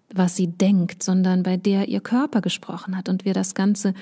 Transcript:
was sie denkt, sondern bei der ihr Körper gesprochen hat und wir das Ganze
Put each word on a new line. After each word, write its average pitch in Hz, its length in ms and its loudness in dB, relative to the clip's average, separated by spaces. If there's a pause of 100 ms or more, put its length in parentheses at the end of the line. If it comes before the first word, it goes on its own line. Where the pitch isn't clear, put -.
(140)
was 180 220 2
sie 180 120 0
denkt, 190 560 2
sondern 185 380 2
bei 185 140 0
der 196 320 0
ihr 196 140 -2
Körper 247 400 0
gesprochen 180 560 -6
hat 185 100 -6
und 185 160 -2
wir 190 100 -2
das 185 220 -2
Ganze 196 460 0